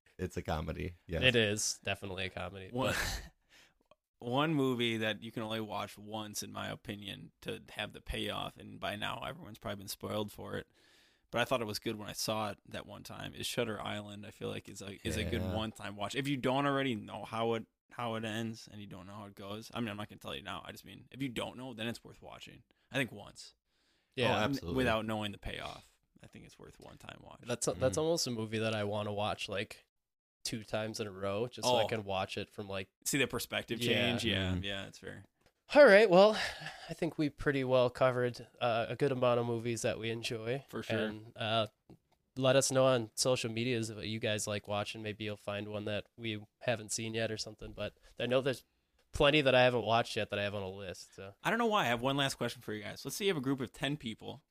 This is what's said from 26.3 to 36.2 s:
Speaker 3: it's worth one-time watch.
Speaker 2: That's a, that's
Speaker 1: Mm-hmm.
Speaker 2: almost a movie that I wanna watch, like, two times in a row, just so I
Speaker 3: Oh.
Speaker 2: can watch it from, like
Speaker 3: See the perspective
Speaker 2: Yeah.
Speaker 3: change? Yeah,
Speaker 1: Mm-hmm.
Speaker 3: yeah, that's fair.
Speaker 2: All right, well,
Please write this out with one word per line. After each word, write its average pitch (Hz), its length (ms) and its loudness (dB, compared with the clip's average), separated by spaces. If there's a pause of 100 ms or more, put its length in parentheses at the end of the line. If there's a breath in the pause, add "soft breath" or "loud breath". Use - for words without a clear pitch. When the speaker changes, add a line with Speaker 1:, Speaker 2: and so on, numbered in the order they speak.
Speaker 3:
it's - 120 -20
worth - 220 -20
one-time - 420 -16
watch. - 240 -20
Speaker 2:
That's 117 220 -2
a, 139 60 2
that's 123 240 2
Speaker 1:
Mm-hmm. 156 80 2
Speaker 2:
almost 165 220 2
a 127 40 -2
movie 110 280 -2
that 110 140 0
I 104 120 0
wanna 104 260 -2
watch, 101 380 -2
like, 104 340 -4 (640)
two 110 180 -6
times 110 360 -4
in 107 80 -4
a 101 40 -10
row, 98 360 -2
just 113 200 -6
so 123 100 8
I 113 60 6
Speaker 3:
Oh. 101 40 0
Speaker 2:
can 110 160 -2
watch 98 340 -2
it 101 120 -6
from, 104 200 -10
like 98 200 -6 (160)
Speaker 3:
See - 120 0
the 131 100 4
perspective 117 540 -4
Speaker 2:
Yeah. 120 120 2 (180)
Speaker 3:
change? 113 140 -2
Yeah, 95 260 2
Speaker 1:
Mm-hmm. 92 120 -2
Speaker 3:
yeah, 98 200 -6
that's 101 160 -16
fair. 95 240 -12 (520)
Speaker 2:
All 285 100 12
right, 208 240 12
well, 202 280 10 (520 loud breath)